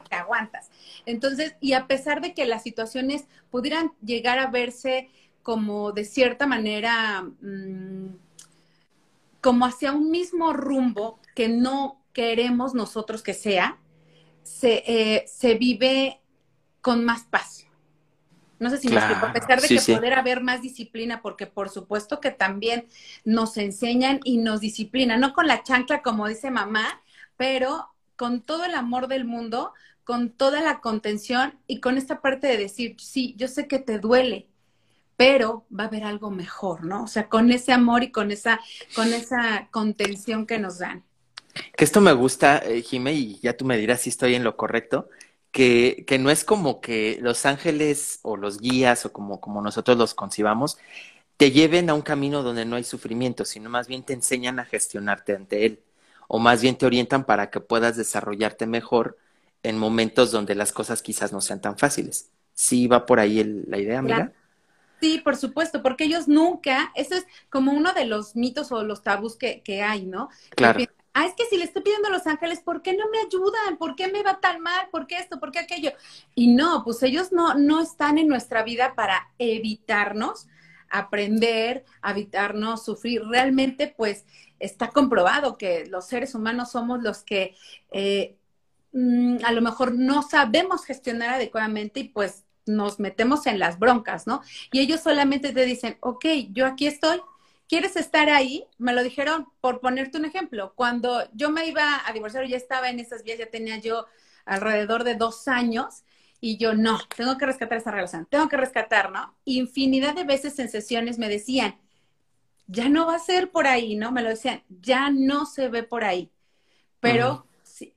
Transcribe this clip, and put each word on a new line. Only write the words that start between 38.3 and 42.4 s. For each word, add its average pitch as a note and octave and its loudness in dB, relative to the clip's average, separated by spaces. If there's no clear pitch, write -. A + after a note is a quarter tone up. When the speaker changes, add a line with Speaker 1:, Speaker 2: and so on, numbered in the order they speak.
Speaker 2:
esa, A3+ 0
con A3+ 0
esa A#3 -2
contención G#3+ -4
que A3+ -4
nos F3+ -8
dan. F3+ -10
Speaker 1:
Que D#3 4
esto G3+ 6
me F3 10
gusta, C3 6